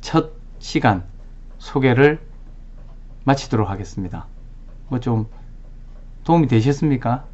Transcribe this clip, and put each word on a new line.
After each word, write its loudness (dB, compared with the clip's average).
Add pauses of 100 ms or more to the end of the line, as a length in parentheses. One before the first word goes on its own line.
첫 0 (280)
시간 4 (540)
소개를 6 (1040)
마치도록 2
하겠습니다. -6 (640)
뭐 0
좀 0 (960)
도움이 6
되셨습니까? 2